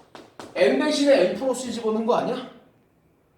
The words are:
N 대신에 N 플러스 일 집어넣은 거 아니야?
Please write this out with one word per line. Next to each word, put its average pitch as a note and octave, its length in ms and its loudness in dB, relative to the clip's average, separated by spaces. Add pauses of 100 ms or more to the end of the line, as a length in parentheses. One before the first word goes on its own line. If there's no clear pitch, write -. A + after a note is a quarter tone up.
(540)
N C4+ 240 4
대신에 C#4+ 520 4
N - 60 -4
플러스 C4 300 -4
일 A3+ 60 -10
집어넣은 A3 340 -4
거 A3+ 100 2
아니야? A#3 340 -6 (880)